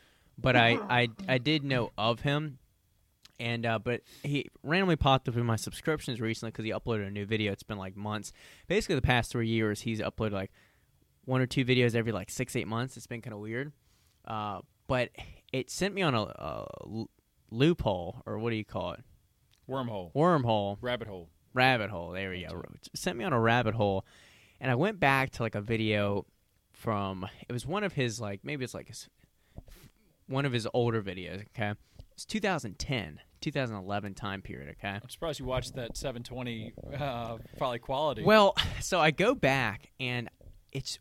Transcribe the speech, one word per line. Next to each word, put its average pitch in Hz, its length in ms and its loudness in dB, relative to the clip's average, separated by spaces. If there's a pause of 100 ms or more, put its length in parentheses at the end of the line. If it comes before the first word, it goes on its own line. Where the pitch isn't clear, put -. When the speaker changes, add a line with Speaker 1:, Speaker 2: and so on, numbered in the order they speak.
(380)
Speaker 1:
but 123 180 4
I, 117 180 8
Speaker 2:
<laughs> 104 160 0
Speaker 1:
I, 123 180 6 (200)
I 131 100 4
did 143 260 2
know 131 340 0
of 113 240 2
him, 147 380 0 (800)
and, 117 260 -2
uh, 113 140 2
but 120 220 -2 (220)
he 143 260 -2 (140)
randomly 175 320 4
popped 135 340 4
up 113 80 -4
in 117 80 2
my 113 100 4
subscriptions 131 640 -4
recently 113 320 -2
'cause 110 140 -8
he 110 60 -2
uploaded 104 360 -2
a 98 40 -6
new 101 140 -4
video. 107 260 0
It's - 120 -6
been, 107 140 -8
like, 95 180 -10
months. 104 380 -6 (340)
Basically, 190 280 2
the 127 60 2
past 120 300 4
three 117 160 0
years, 110 340 2
he's 110 200 -2
uploaded, 107 300 -2
like, 98 200 -4 (760)
one 127 160 2
or 127 60 4
two 135 160 2
videos 123 320 4
every, 113 160 2
like, 95 180 -4
six, - 260 -4
eight 95 120 -2
months. 117 300 -4
It's 113 100 -16
been 117 140 -10
kinda 110 160 -10
weird. 117 340 -6 (540)
Uh, 104 360 -6 (260)
but 127 240 2 (420)
it 131 160 -4
sent 196 260 -2
me 196 60 0
on 151 140 4
a, 110 80 2
a 65 440 -8 (180)
l-, 110 240 -6 (400)
loophole, 110 760 2
or 107 140 -4
what 117 100 -2
do 113 60 0
you 107 100 -4
call 87 280 -6
it? 113 100 -14 (640)
Speaker 2:
Wormhole. 117 440 -4
Speaker 1:
Wormhole. 120 680 4
Speaker 2:
Rabbit 123 260 -4
hole. 90 220 -12 (240)
Speaker 1:
Rabbit 127 360 4
hole. 87 220 -6
There 95 180 -4
we 90 140 -6
Speaker 2:
That's 80 100 -10
Speaker 1:
go. 85 80 -8
Speaker 2:
it. - 320 -16
Speaker 1:
It - 40 -12
sent - 200 -4
me - 80 -4
on 170 80 2
a 120 60 6
rabbit 113 360 6
hole, 98 300 2 (540)
and 127 120 -2
I 123 40 4
went 180 260 0
back 135 300 4
to, - 120 -4
like, 110 120 -2
a 104 60 -2
video 104 640 2 (460)
from, 98 560 -4 (200)
it - 40 -10
was 120 140 -4
one 190 180 -2
of 185 100 -2
his, 120 280 -2
like, 101 220 -8
maybe 143 200 -6
it's, 120 100 -8
like, - 140 -12
his, - 220 -16 (1160)
one 139 180 0
of 131 80 0
his 113 200 0
older 117 280 4
videos, 92 400 -8 (160)
okay? 104 160 0 (400)
It's - 120 -16
two 220 140 -4
thousand 160 400 -2
ten, 92 400 -4 (220)
two 151 100 -4
thousand 123 260 -2
eleven 101 360 -4
time 98 280 -6
period, 71 360 -12
okay? 101 240 -6
Speaker 2:
I'm - 80 -18
surprised 160 300 -6
you 135 60 -10
watched 127 300 -4
that 120 220 -8
seven 120 260 -6
twenty, 120 500 -8 (240)
uh, 120 400 -4 (200)
probably 123 220 -2
quality. 139 440 -2
Speaker 1:
Well, 202 320 8 (120)
<laughs> - 140 -6
so 185 180 0
I 156 120 6
go 208 240 4
back, 127 640 0
and 123 300 -4 (420)
it's - 300 -8